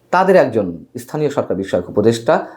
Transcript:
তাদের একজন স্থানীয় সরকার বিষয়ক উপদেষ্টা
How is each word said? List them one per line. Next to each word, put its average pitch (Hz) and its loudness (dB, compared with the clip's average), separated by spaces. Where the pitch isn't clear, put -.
তাদের 185 4
একজন 107 0
স্থানীয় 151 -4
সরকার 117 -4
বিষয়ক 92 -4
উপদেষ্টা 117 0